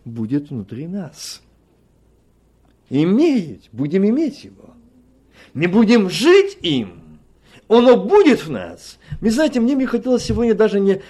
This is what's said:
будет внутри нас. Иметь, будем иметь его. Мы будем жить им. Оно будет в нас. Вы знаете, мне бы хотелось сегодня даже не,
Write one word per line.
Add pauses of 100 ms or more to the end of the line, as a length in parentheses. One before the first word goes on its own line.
будет
внутри
нас. (1500)
Иметь,
будем
иметь
его. (840)
Мы
будем
жить
им. (480)
Оно
будет
в
нас. (200)
Вы
знаете,
мне
бы
хотелось
сегодня
даже
не,